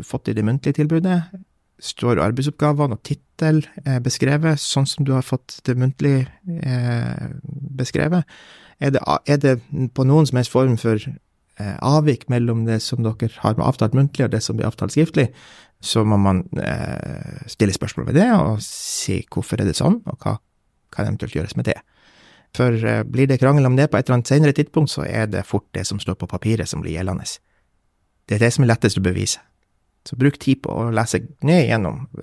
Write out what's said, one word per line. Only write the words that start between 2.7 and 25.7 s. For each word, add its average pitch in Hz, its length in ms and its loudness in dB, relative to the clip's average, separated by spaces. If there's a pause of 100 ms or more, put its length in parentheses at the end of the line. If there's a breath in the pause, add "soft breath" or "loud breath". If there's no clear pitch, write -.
og - 100 -10
tittel, 156 600 -2 (200)
eh, 131 140 0
beskrevet 147 580 0
sånn 139 300 -2
som - 180 -4
du 135 80 0
har 131 80 2
fått - 420 -8
det 127 140 -2
muntlig, 131 500 2 (200)
eh, 123 800 -4 (480)
beskrevet? 147 480 0 (560 loud breath)
Er 139 120 2
det, 135 100 2 (260)
er 143 100 4
det 135 240 2 (320)
på 135 100 0
noen 147 220 6
som 123 120 0
helst 123 140 0
form 131 260 4
for 113 200 0 (640)
eh, 104 220 -8
avvik 147 500 2
mellom 117 360 0
det 110 160 0
som 120 200 -2
dere 113 260 -2 (120)
har 110 160 0
med - 80 0
avtalt 110 320 2
muntlig 139 300 2
og - 60 -2
det 110 100 0
som 110 140 -4
blir - 100 -2
avtalt - 280 -4
skriftlig, 151 340 2 (540 loud breath)
så 110 240 0
må 104 100 4
man, 95 260 4 (160)
eh, - 920 -8
stille 104 240 0
spørsmål - 340 -6
ved 135 100 4
det 233 140 6
og 110 300 2
si - 580 -6 (100)
hvorfor - 300 -4
er 101 80 2
det 76 80 -2
sånn, 208 280 2
og - 140 -8
hva 104 180 -4 (540)
kan 104 160 -4
eventuelt - 280 -6
gjøres - 200 -6
med - 100 -2
det. - 140 -2 (760 soft breath)
For, 123 160 2
eh, 113 320 0
blir 120 240 0
det 131 120 2
krangel 139 260 6
om 127 100 4
det 143 160 4
på 104 60 2
et - 100 0
eller 123 120 2
annet 117 80 -4
senere 143 260 4
tidspunkt, 147 360 0
så - 180 -6
er 110 200 -2
det 101 180 -6
fort - 280 -4